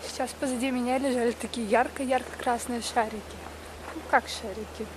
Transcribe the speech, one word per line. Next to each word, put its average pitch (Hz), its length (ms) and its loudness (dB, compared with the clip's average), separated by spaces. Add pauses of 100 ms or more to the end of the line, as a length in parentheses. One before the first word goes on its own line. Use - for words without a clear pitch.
Сейчас - 240 -4
позади 262 400 0
меня 247 260 2
лежали 247 340 4
такие 220 360 -4
ярко-ярко-красные 247 1120 2
шарики. 220 560 0 (560)
Ну, 320 160 -8
как 254 180 8
шарики? 214 680 -6